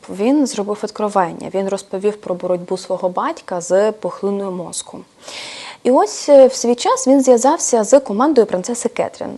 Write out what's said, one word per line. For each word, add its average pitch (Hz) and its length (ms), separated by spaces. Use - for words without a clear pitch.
він 247 360
зробив 208 360
відкровення. 202 720
Він 196 140
розповів 196 480
про 190 180
боротьбу 180 420
свого 185 320
батька 196 520
з 196 320
пухлиною 196 580
мозку. 175 480
І 247 80
ось, 339 380
е, 269 180
в 262 80
свій 233 200
час 466 340
він 269 140
зв'язався 247 600
з 269 160
командою 240 460
принцеси 226 420
Кетрін - 500